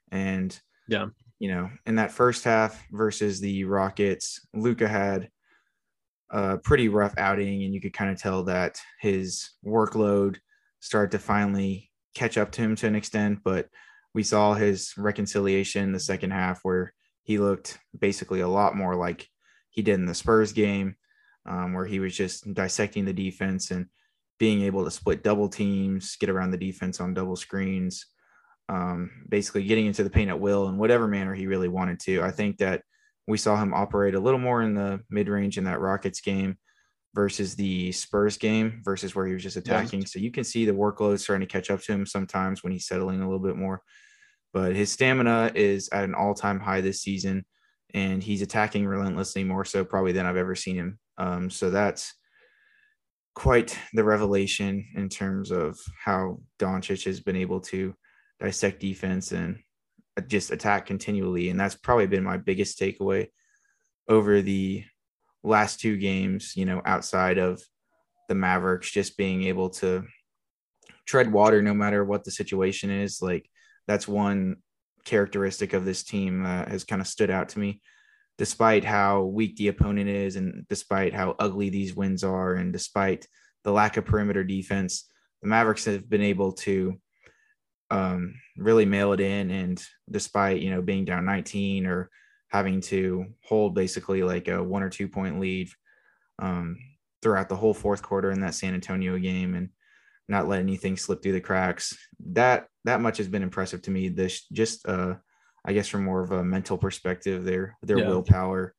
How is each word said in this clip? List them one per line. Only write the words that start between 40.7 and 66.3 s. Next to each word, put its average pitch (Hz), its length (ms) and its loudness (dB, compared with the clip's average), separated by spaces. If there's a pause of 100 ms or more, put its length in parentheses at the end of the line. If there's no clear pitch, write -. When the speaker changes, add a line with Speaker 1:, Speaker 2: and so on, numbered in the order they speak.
Speaker 1:
workload 101 480 2
starting 95 280 -2
to - 60 -10
catch 95 180 -2
up 98 120 0
to 110 100 -4
him 98 140 -2
sometimes 95 560 -4
when 92 100 -4
he's 90 140 -6
settling 95 340 -2
a 95 40 -2
little 95 200 -2
bit 95 120 -2
more. 95 260 -4 (720)
But 92 240 0
his 104 160 0
stamina 120 640 4
is 98 340 2
at 101 140 -2
an 92 100 -4
all-time 101 460 0
high 95 220 0
this 98 200 -2
season, 95 440 -4 (460)
and 95 300 -2
he's 101 200 -2
attacking 104 440 0
relentlessly 95 560 -2
more 95 220 0
so 95 200 0
probably 92 280 0
than 92 120 0
I've 90 120 0
ever 92 180 -2
seen 92 220 -6
him. 90 240 -6 (180)
Um, 90 320 -2
so 92 200 -2
that's 98 440 0 (1200)
quite - 440 2 (140)
the 110 100 4
revelation 101 920 2
in 98 140 -4
terms 98 400 -4
of 82 280 -2 (240)
how 95 380 -2 (180)
Doncic 92 460 -2
has 95 160 -4
been 92 160 -2
able 92 240 -2
to 92 340 -6 (460)
dissect 98 400 -2
defense 95 500 -4
and 90 280 -4 (680)
just 101 240 -2
attack 101 360 0
continually. 92 640 -2
And 90 100 0
that's 98 140 -2
probably 117 320 4
been 95 180 2
my 90 140 -2
biggest 95 420 -2
takeaway 98 480 -2 (800)
over 104 320 6
the 95 440 0 (600)
last 107 360 2
two 107 180 0
games, 95 580 -2